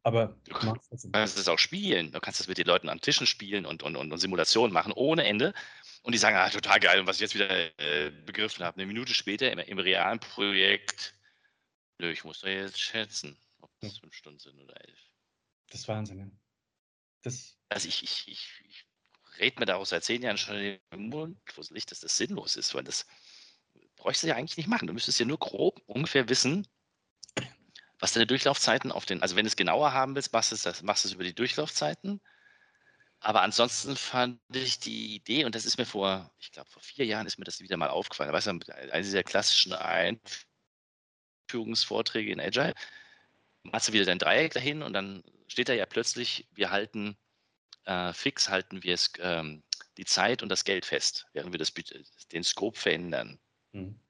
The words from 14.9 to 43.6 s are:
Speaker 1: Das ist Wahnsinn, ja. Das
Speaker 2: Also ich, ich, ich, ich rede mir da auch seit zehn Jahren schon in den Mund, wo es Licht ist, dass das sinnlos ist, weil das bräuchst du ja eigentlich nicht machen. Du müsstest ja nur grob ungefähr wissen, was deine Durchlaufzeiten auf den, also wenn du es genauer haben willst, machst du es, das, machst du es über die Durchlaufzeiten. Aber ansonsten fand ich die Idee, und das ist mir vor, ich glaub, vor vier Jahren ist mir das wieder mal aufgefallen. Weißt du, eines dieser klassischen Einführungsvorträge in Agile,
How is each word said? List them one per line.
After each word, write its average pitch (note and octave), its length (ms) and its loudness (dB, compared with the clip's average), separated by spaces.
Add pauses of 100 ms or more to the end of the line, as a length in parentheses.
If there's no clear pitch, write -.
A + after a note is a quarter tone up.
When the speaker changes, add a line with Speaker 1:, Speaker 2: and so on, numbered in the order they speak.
Speaker 1:
Das - 120 -14
ist - 60 -12
Wahnsinn, G#2+ 320 -6
ja. G2 80 -14 (960)
Das - 360 -12 (120)
Speaker 2:
Also G2 180 -4
ich, - 160 -4
ich, - 240 -6
ich, - 400 -14
ich - 180 -20 (540)
rede - 200 2
mir A#2 60 2
da F#2 100 4
auch F#2+ 100 -2
seit E2+ 180 0
zehn B2 180 0
Jahren A2 160 0
schon G#2 200 -4
in G2+ 220 -4 (120)
den G#2 180 -8
Mund, D#3+ 280 -8 (180)
wo - 60 -16
es - 100 -16
Licht - 200 -10
ist, - 120 -14
dass - 80 -4
das - 60 2
sinnlos G2+ 380 -2
ist, - 200 -4
weil C2 80 -2
das - 240 -6 (880)
bräuchst - 280 0
du E3 40 0
ja D3 80 2
eigentlich C#3+ 220 -6
nicht D3+ 100 -4
machen. A#3 200 0
Du F2 60 -6
müsstest - 260 -2
ja A#2 60 2
nur C#3 140 -2
grob - 480 0
ungefähr B2+ 420 2
wissen, C#3 380 2 (1400)
was - 80 2
deine A#2 160 4
Durchlaufzeiten C3 640 4
auf - 140 -4
den, F#2 160 -2
also F#2 160 2
wenn G#2+ 80 4
du - 20 0
es - 80 0
genauer A#2 380 4
haben C3+ 220 2
willst, - 180 -4
machst A2+ 180 2
du A2 40 -4
es, - 80 -6
das, F2 200 -4
machst G2+ 220 2
du - 20 -2
es F#2+ 60 -4
über F#2 100 -6
die F2+ 100 -4
Durchlaufzeiten. D3+ 840 -2 (1040)
Aber G#2+ 220 4
ansonsten A#2+ 520 2
fand B2 460 0 (120)
ich B2+ 260 -2
die A2 360 -8
Idee, C3 300 0
und A2+ 100 -2
das A2 80 -4
ist B2 140 0
mir A#2+ 80 0
vor, F#2+ 520 -2
ich - 140 -18
glaub, - 160 -18
vor - 140 -20
vier - 240 -4
Jahren A2 220 -2
ist - 120 -6
mir A#2+ 60 -10
das - 160 -10
wieder F#2 160 -4
mal D#2 100 0
aufgefallen. D2 460 -2
Weißt G2 140 2
du, F2+ 120 -2 (320)
eines F#2 160 0
dieser G2 160 2
klassischen - 480 2 (1800)
Einführungsvorträge A2 840 -2
in - 80 -4
Agile, A#2+ 320 0 (880)